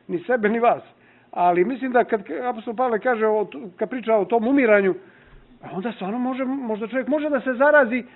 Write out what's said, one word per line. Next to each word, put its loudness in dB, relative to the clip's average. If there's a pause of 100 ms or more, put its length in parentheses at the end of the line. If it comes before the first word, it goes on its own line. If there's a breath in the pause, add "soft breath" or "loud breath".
ni -4
sebe, 0
ni 0
vas, 2 (480 soft breath)
ali 2
mislim -4
da 4
kad -2 (240)
apostol -6
Pavle 0
kaže 0
o 2
t-, -12 (180)
kad -6
priča -2
o 2
tom 0
umiranju, 4 (680 loud breath)
a -18
onda -6
stvarno -8
može, -4
možda -6
čovjek -4
može -2
da 0
se -4
zarazi, 4 (120)